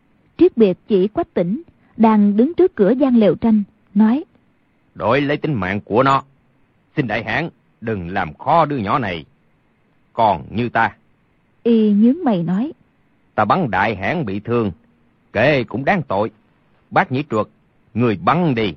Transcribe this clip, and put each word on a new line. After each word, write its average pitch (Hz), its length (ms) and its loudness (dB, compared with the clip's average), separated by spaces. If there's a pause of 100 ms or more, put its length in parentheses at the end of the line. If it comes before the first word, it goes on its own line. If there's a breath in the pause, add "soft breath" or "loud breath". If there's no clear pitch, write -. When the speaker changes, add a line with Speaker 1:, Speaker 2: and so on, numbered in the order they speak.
(380)
Speaker 1:
Triết 359 200 2
Biệt 196 200 2 (100)
chỉ 196 200 2
Quách - 260 -6
Tĩnh 202 280 -2 (360 soft breath)
đang 208 400 4
đứng 277 160 2
trước 359 220 2
cửa 196 160 2
gian 262 240 2
lều 208 200 4
tranh, 220 280 2 (300)
nói: 220 300 2 (720)
Speaker 2:
"Đổi 117 260 0
lấy 147 160 -2
tính 156 160 -4
mạng 101 280 -4
của - 220 0
nó. 139 200 2 (720)
Xin 135 120 -2
Đại 107 160 -4
Hãn 131 260 -4 (320)
đừng 101 280 -6
làm 90 240 -6
khó 156 320 0
đứa 147 120 -4
nhỏ 113 220 -2
này. 90 260 -6 (880)
Còn 98 320 0 (100)
như 117 140 -2
ta." 113 260 -2 (680)
Speaker 1:
Y 220 280 2
nhướng 226 320 4
mày 202 200 0
nói: 202 300 -4 (640)
Speaker 2:
"Ta 110 100 0
bắn 135 260 0
Đại 98 240 -2
Hãn 117 300 -4
bị 101 140 -6
thương, 113 320 -2 (600)
kệ 127 300 0
cũng 131 220 -8
đáng 180 220 0
tội. 107 240 -4 (600)
Bác 160 200 -2
Nhĩ 131 180 -2
Truật, 107 180 -2 (460)
người 110 320 0
bắn 147 300 2
đi." 107 220 -2